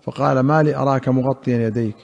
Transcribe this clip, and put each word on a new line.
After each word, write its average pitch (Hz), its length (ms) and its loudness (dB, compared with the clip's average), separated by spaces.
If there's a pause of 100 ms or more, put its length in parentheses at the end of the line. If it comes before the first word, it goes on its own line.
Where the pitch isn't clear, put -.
فقال: 135 380 -2
"ما 151 240 2
لي 147 120 0
أراك 135 340 0
مغطيا 127 580 0
يديك؟" 110 360 -2